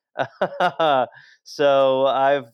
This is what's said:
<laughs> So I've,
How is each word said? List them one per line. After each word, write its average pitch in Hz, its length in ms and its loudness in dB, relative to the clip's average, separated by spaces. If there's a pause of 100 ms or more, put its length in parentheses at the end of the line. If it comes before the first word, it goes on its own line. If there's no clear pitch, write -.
(180)
<laughs> 165 920 -2 (360)
So 135 640 2
I've, 135 480 0